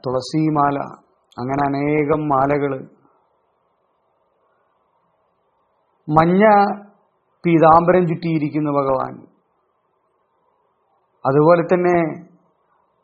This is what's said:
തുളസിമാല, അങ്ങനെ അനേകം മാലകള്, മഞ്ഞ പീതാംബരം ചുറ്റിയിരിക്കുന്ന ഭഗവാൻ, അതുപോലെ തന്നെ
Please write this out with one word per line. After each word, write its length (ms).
തുളസിമാല, 880
അങ്ങനെ 280
അനേകം 640
മാലകള്, 580
മഞ്ഞ 560
പീതാംബരം 600
ചുറ്റിയിരിക്കുന്ന 640
ഭഗവാൻ, 560
അതുപോലെ 360
തന്നെ 640